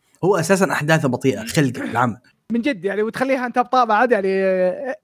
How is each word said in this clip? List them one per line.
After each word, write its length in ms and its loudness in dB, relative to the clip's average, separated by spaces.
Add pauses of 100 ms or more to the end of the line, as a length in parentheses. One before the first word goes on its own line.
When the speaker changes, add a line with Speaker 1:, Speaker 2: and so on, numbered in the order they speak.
(240)
Speaker 1:
هو 120 4
أساسًا 360 2
أحداثه 360 2
بطيئة، 360 -2
خلق 340 0
العمل. 380 -2 (360)
Speaker 2:
من 80 -2
جد 240 -4
يعني، 180 -2
وتخليها 440 -2
أنت 120 -4
بطابة 360 2
عاد 180 4
يعني، 160 2
آه، 760 0